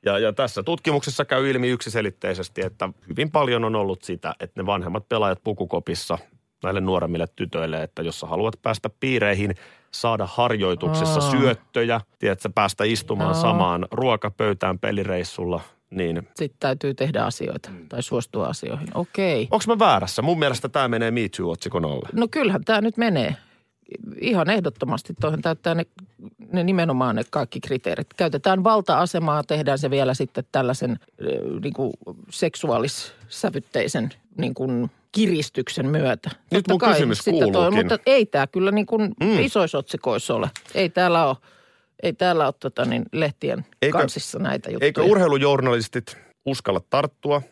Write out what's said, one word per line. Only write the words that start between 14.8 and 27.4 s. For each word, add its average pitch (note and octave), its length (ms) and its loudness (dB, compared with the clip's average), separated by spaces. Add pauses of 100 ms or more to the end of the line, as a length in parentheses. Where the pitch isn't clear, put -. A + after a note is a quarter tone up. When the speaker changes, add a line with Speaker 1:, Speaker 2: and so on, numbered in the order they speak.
Speaker 1:
niin E2 460 -4
Speaker 2:
Sit D3+ 240 -6
täytyy C3+ 340 -2
tehdä C#3+ 280 0
asioita - 480 -6
Speaker 1:
Mm. E3 180 -18
Speaker 2:
tai B2 140 -8
suostua A2+ 440 -4
asioihin. - 480 -8
Okei. F3 560 -2
Speaker 1:
Onks G#3 160 2
mä A3+ 120 2
väärässä? A2+ 440 4
Mun E3 160 2
mielestä C3+ 300 0
tää C3 200 0
menee A#2 220 0
Me A#2 260 0
Too-otsikon E2+ 480 -2
alle. D2 280 -4
Speaker 2:
No A3+ 180 0
kyllähän A3+ 340 0
tää G#3+ 160 2
nyt A3 160 0
menee. F#3 400 0 (840)
Ihan F#3 300 2
ehdottomasti. - 680 -2
Toihan D#3 220 -2
täyttää E3 320 0
ne, E3+ 120 -2 (680)
ne F3+ 120 2
nimenomaan D3 520 2
ne - 140 0
kaikki C#3 300 -4